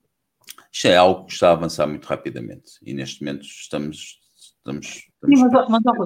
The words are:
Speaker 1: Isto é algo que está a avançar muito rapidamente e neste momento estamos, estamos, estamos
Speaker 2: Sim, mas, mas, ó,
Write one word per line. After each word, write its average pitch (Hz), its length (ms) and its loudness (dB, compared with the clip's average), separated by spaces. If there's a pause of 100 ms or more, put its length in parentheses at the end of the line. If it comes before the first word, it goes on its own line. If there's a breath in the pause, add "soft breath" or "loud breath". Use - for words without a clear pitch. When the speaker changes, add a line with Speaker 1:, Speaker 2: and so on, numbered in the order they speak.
(720 soft breath)
Speaker 1:
Isto - 160 -2
é 92 80 6
algo 90 300 4
que - 80 -16
está 90 160 4
a - 40 6
avançar 80 340 -4
muito 73 180 -10
rapidamente 62 760 -12
e - 120 -14
neste 67 280 -12
momento 71 220 -10
estamos, - 760 -12 (160)
estamos, - 520 -16
estamos - 520 0
Speaker 2:
Sim, 254 60 4
mas, 247 240 2
mas, 226 160 2
ó, 214 200 -2